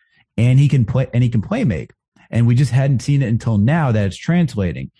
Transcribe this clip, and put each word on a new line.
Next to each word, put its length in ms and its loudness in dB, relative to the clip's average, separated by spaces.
and 220 4
he 80 4
can 180 2
play, 300 -2
and 80 2
he 60 0
can 120 0
play 220 -4
make. 300 -4
And 160 2
we 80 2
just 160 2
hadn't 320 0
seen 180 0
it 60 0
until 320 0
now 320 2
that 160 0
it's 100 -6
translating. 720 -2